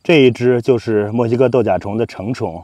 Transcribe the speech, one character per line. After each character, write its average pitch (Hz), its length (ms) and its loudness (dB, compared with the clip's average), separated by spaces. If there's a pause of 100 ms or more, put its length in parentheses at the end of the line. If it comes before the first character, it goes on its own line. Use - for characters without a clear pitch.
这 156 220 4
一 127 80 6
只 120 300 0
就 127 140 2
是 107 360 -2
墨 120 160 -2
西 117 100 -2
哥 127 100 2
豆 123 140 0
甲 98 160 0
虫 101 200 -6
的 117 80 -2
成 104 280 -10
虫。 82 300 -8